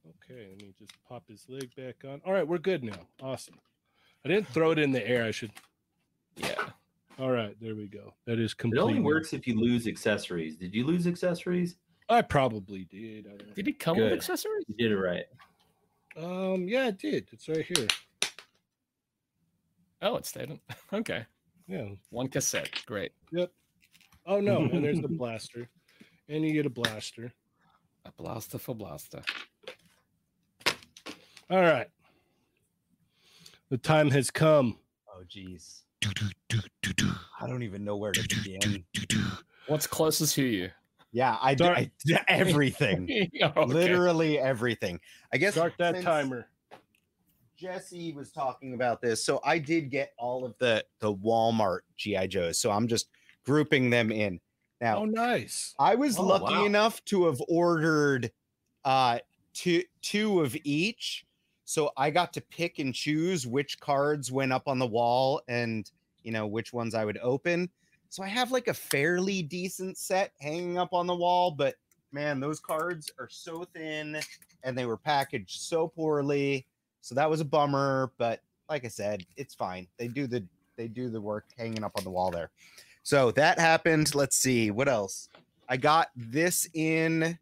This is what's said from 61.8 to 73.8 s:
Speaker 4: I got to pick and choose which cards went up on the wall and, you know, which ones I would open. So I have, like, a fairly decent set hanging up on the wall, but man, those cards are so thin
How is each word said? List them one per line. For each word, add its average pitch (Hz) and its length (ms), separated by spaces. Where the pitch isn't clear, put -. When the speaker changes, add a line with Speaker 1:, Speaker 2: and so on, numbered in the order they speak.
Speaker 4:
I 139 140
got 165 240
to 147 60
pick - 400
and 135 120
choose 156 540
which 135 340
cards 143 520
went 131 200
up 127 140
on 135 120
the 127 80
wall 120 640
and, 117 420
you 113 100
know, 110 140
which 110 260
ones 117 220
I 110 100
would 104 180
open. 170 480
So - 120
I 190 60
have, 233 220
like, 254 180
a 160 60
fairly 180 680
decent 180 540
set - 440
hanging 175 360
up 180 160
on 175 140
the 180 100
wall, 180 360
but 139 240
man, 147 280
those 151 200
cards 160 580
are 127 120
so 170 340
thin 156 440